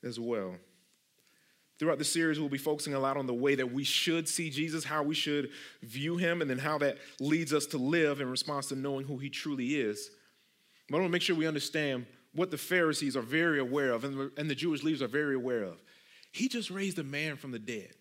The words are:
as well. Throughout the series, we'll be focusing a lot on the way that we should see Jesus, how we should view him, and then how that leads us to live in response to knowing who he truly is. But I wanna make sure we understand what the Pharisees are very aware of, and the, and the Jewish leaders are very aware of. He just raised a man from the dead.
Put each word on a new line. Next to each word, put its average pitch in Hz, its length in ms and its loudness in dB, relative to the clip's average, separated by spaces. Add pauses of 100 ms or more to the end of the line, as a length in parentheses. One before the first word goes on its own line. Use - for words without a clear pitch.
as 117 160 -8
well. 107 340 -2 (1300)
Throughout 151 180 2
the 151 60 -2
series, 160 340 2
we'll 151 100 -2
be 135 80 -2
focusing 147 380 -2
a 139 60 0
lot 135 160 2
on 139 100 -2
the 123 80 0
way 139 220 4
that 127 160 0
we 139 100 -2
should 160 460 2
see 165 200 -2
Jesus, 151 360 -2
how 151 180 0
we 151 140 2
should 147 340 0 (320)
view 143 360 -4
him, 170 220 2
and 147 80 2
then 127 100 0
how 151 200 0
that 143 200 2 (200)
leads 151 340 2
us 147 140 2
to 147 120 -4
live 147 420 4
in 131 100 -2
response 139 380 -2
to 139 80 -4
knowing 135 300 -2
who 135 120 -6
he 139 100 -6
truly 143 520 -2
is. 104 280 0 (800)
But 147 100 0
I - 20 4
wanna 185 100 2
make 175 120 2
sure 180 120 2
we 160 140 2
understand 139 580 0 (260)
what 185 200 0
the 147 60 -4
Pharisees 151 580 2
are 127 60 0
very 156 360 2
aware 135 320 2
of, 117 140 0
and 139 120 -4
the, 135 200 -4
and 151 120 -2
the 143 60 0
Jewish 143 300 0
leaders 151 180 0
are 123 60 -2
very 143 260 0
aware 123 300 0
of. 85 180 -10 (480)
He 233 160 -2
just 240 240 -2
raised 190 300 -2
a - 20 -4
man 143 360 -4
from 139 120 -10
the 120 80 -6
dead. 107 320 -8 (100)